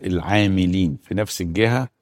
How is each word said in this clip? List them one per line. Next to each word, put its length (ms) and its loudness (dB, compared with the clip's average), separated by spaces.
العاملين 1000 2
في 120 -8
نفس 260 -4
الجهة 460 0